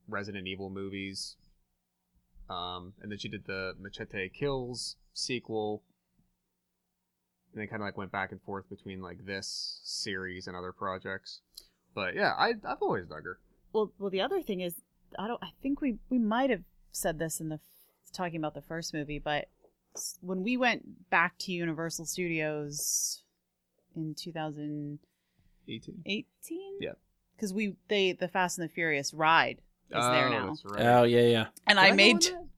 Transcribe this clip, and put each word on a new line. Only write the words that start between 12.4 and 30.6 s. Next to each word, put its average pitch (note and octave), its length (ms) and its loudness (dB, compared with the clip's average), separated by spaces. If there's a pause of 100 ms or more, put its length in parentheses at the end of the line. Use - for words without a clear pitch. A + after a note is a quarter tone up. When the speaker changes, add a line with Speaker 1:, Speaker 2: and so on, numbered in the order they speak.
Speaker 1:
I've D4 140 -4
always A#2 240 0
dug D#2 200 -12
her. F2+ 120 -10 (340)
Speaker 2:
Well, A3 280 0
well, G3 100 -4
the F#3+ 120 -2
other D4 200 0
thing F#3 200 -4
is, F3 140 -4 (440)
I G3 80 -4
don't, A#3+ 160 -6
I F3+ 80 -14 (100)
think C#4 180 -2
we, B3 180 0 (120)
we B3+ 80 2
might A#3 320 4
have F#3+ 140 2 (280)
said D#3+ 280 -2
this D#3+ 200 -2
in D#3+ 100 -4
the D#3 60 -4
f-, - 560 -20
talking F3 260 -4
about D3+ 180 -2
the C#3+ 80 -10
first E3 300 -6
movie, D3 260 -4
but D3 300 -2 (460)
s-, - 260 -10
when F#3 220 -2
we B3 140 0
went - 540 0
back F3 280 4
to - 120 -6
Universal E3 540 -4
Studios D#3 1160 -2 (720)
in D#3 200 -6
two - 160 -12
thousand D3 680 -6 (680)
Speaker 1:
Eighteen. - 400 -12
Speaker 2:
eighteen? F#4+ 760 -8
Speaker 1:
Yeah. - 120 -6 (460)
Speaker 2:
'Cause G3 140 -4
we, G3+ 220 -2 (140)
they, G3 240 4
the F3+ 140 -4
Fast F3+ 300 0
and E3 100 -4
the - 60 -10
Furious D3+ 400 0
ride D#3 460 6 (300)
is A#2 160 2
there B2+ 220 6
Speaker 1:
Oh, B2 40 2
Speaker 2:
now. A2 160 0
Speaker 1:
that's G2 180 -8